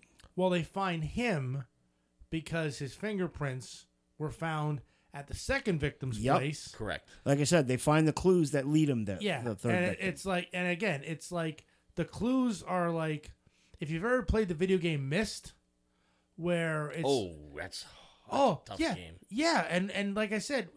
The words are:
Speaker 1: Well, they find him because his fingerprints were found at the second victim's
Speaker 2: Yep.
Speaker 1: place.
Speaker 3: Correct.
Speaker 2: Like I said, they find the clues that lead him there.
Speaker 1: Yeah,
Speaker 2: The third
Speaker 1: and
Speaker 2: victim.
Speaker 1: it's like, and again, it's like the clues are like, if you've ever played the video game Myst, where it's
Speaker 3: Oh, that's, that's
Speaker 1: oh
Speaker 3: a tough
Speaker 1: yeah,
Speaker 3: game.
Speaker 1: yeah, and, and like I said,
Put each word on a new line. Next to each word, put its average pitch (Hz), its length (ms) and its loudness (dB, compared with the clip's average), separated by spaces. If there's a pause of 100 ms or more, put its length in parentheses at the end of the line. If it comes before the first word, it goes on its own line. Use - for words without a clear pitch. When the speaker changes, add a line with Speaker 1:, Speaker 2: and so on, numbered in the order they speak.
(360)
Speaker 1:
Well, 185 140 2
they 175 140 2
find 180 400 -2
him 143 600 0 (680)
because 160 480 -4
his 139 160 -8
fingerprints 160 880 -4 (320)
were 151 140 -4
found 151 500 -2 (320)
at 143 140 -12
the - 80 -10
second 226 440 0
victim's 131 400 -4
Speaker 2:
Yep. 131 180 4
Speaker 1:
place. 147 380 -4
Speaker 3:
Correct. 98 320 -6 (160)
Speaker 2:
Like 139 160 4
I 147 40 2
said, 151 240 4
they 127 100 2
find 156 300 4
the 147 60 4
clues 175 380 4
that 139 160 0
lead 151 220 4
him 117 160 0
there. 95 160 -2
Speaker 1:
Yeah, 160 220 -2
Speaker 2:
The 117 120 0
third 120 200 0
Speaker 1:
and 180 140 2
Speaker 2:
victim. 190 200 -4
Speaker 1:
it's 156 160 -6
like, 180 280 -2
and 180 140 -2
again, 175 380 0
it's 160 260 -8
like 160 340 -4 (280)
the 170 120 0
clues 247 580 0
are 175 260 0
like, 156 400 -2 (500)
if 151 120 -4
you've 165 140 -2
ever 254 180 2
played 214 240 2
the 170 80 0
video 190 240 2
game 156 280 0
Myst, 196 460 -2 (840)
where 165 560 0
it's 160 140 -4
Speaker 3:
Oh, 107 300 2 (200)
that's, 85 280 -10
that's - 40 -20 (440)
Speaker 1:
oh 240 340 4
Speaker 3:
a - 40 -14
tough 98 100 -6
Speaker 1:
yeah, 294 160 0
Speaker 3:
game. 85 180 -10 (160)
Speaker 1:
yeah, 254 400 2
and, 185 220 0
and 202 240 -2
like 214 180 -2
I 214 60 0
said, 226 380 -4